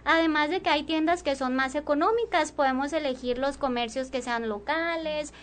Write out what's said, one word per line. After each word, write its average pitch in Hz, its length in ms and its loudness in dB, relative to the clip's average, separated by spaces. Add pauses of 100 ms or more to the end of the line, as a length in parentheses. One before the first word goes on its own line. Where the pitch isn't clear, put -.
Además 311 440 4
de 370 120 0
que 381 80 0
hay 302 140 2
tiendas 320 400 0
que 277 120 0
son 262 220 -2
más 262 180 -2
económicas, 311 800 2
podemos 269 400 0
elegir 254 440 -2
los 277 200 -2
comercios 254 520 -2
que 262 120 -4
sean 233 260 -2
locales, 302 960 -4